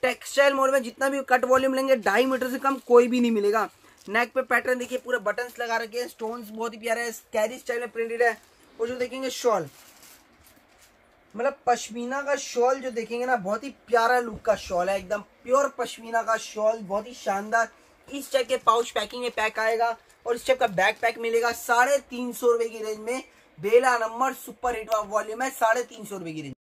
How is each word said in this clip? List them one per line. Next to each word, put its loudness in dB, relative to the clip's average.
टेक्सटाइल 2
मॉल 2
में 2
जितना -2
भी 0
कट 4
वॉल्यूम 4
लेंगे, 4
ढाई 2
मीटर -2
से -4
कम 0
कोई 8
भी 2
नहीं 4
मिलेगा। 2
नेक -2
पे 0
पैटर्न 0
देखिए, -6
पूरे -2
बटन्स -4
लगा -2
रखे -6
हैं, -6
stones -10
बहुत -6
ही -16
प्यारे -2
हैं, -6
कैरी 0
style -4
में -8
printed -2
है। 4
और -2
जो -6
देखेंगे -4
shawl, 0
मतलब -2
पश्मीना -2
का 0
shawl 0
जो -6
देखेंगे -4
ना, 2
बहुत -4
ही -10
प्यारा 4
look -8
का 2
shawl -2
है, 0
एकदम -4
pure 4
पश्मीना -4
का 0
shawl, 0
बहुत -6
ही -16
शानदार। 0
इस -10
type 0
के 0
pouch 2
packing -6
में -4
pack -2
आएगा 0
और -2
इस -10
type 2
का 4
bag 0
pack -2
मिलेगा 0
साढ़े 2
तीन -6
सौ 2
रुपये 0
की -10
range -6
में। -6
बेला 4
number -2
super -6
hit -8
volume -4
है, -2
साढ़े 2
तीन -12
सौ -12
रुपये -10
की -8
range। -10